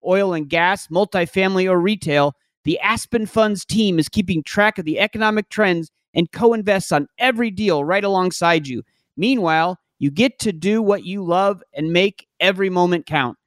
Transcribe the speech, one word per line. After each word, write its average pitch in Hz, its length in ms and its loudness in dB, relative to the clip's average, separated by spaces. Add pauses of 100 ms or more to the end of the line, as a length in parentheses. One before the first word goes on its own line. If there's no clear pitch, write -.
oil 190 280 2
and 151 160 -6
gas, 175 380 0
multifamily, 185 800 0
or 180 120 2
retail, 151 540 0 (300)
the 160 160 -2
Aspen 220 460 -2
Funds 214 380 0
team 196 340 0
is 151 120 0
keeping 180 320 -2
track 208 360 0
of 170 60 -8
the 156 140 -2
economic 214 500 -2
trends 175 420 0 (220)
and 170 180 -2
co-invests 208 640 0
on 147 160 0 (100)
every 240 320 0
deal 180 340 0
right 196 200 0
alongside 175 640 0
you. 123 140 -8 (340)
Meanwhile, 175 640 0 (200)
you 143 120 0
get 208 300 0
to 175 120 -2
do 196 300 0
what 202 220 0
you 190 180 -8
love 185 400 0 (100)
and 156 200 -4
make 190 340 0 (140)
every 190 280 0
moment 180 380 0
count. 135 400 -2